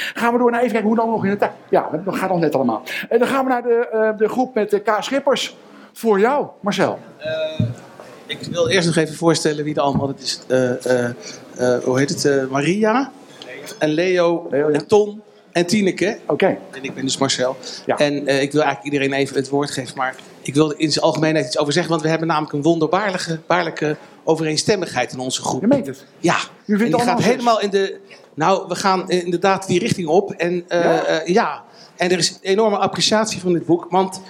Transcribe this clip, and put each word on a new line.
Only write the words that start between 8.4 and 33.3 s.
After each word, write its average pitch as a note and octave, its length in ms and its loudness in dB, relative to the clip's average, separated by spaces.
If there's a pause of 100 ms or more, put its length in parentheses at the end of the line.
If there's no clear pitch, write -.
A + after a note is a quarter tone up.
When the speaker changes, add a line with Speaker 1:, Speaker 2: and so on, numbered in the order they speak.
Speaker 2:
wil E3+ 180 0
eerst F3 180 2
nog D#3+ 100 2
even D#3 180 0
voorstellen D#3 500 0
wie D3+ 100 -4
er D3+ 60 -2
allemaal, C#3 260 0
dat C3+ 140 -6
is, - 260 -8
eh, B2+ 400 0
eh, B2 180 2 (520)
eh, B2 280 0
hoe B2+ 140 2
heet C#3 120 2
het, - 140 -4
eh, C#3 260 2
Maria G#3+ 600 0 (680)
en D3+ 120 0
Leo E3+ 600 2
Speaker 1:
Leo, C#3+ 200 2
ja. D3 80 2
Speaker 2:
en - 80 -4
Ton G#3 360 2 (300)
en F3 140 2
Tineke. F#3+ 600 0
Speaker 1:
Oké. D#3+ 200 2
Speaker 2:
En - 360 -4
ik C3 120 -10
ben C3 100 -8
dus C3 140 -4
Marcel. C3 380 -2 (300)
Speaker 1:
Ja. A#2+ 100 0
Speaker 2:
En, C#3+ 300 0
eh, C3+ 160 2
ik C#3+ 100 -2
wil D3 100 2
eigenlijk C#3 320 -2
iedereen C#3 240 0
even C#3 180 0
het B2+ 120 -2
woord C#3+ 220 -2
geven, - 260 -8
maar C3 180 -4 (280)
ik C3 120 -8
wil D3+ 160 4
er C#3+ 100 -6
in D#3 120 0
zijn - 120 -2
algemeenheid D#3 420 2
iets - 120 -4
over D3 140 0
zeggen, E3 180 0
want E3 120 0
we D#3 60 0
hebben D#3+ 200 0
namelijk D3+ 240 -2
een C#3+ 100 -2
wonderbaarlijke, E3+ 840 0
baarlijke D#3+ 500 -2 (280)
overeenstemmigheid D#3 880 0
in B2+ 60 -10
onze B2+ 240 -6
groep. - 180 -4
Speaker 1:
Je G3 60 -2
meent C4 200 4
het? - 180 -12 (140)
Speaker 2:
Ja. E3 160 2
Speaker 1:
U - 40 0 (280)
vindt - 20 -10
Speaker 2:
En G#3 80 2 (100)
die - 80 2
Speaker 1:
allemaal A#3 200 2
Speaker 2:
gaat E3+ 80 0
Speaker 1:
zes? G3 80 4
Speaker 2:
helemaal A#3+ 300 2
in G3+ 100 -2
de, G3 280 0 (360)
nou, F3 340 2
we F3 60 -4
gaan, F#3+ 360 0
eh, F3 140 0
inderdaad F3+ 420 0
die F3 120 2
richting F3+ 300 -2
op. F#3+ 220 2
En, F3 380 -2
eh, F3 160 0
Speaker 1:
Ja? E3 200 2
Speaker 2:
eh, E3 300 -2
ja. D#3 280 0 (340)
En F3+ 140 -2
er F3+ 80 2
is E3 240 -2
enorme G3+ 340 2
appreciatie F#3+ 640 0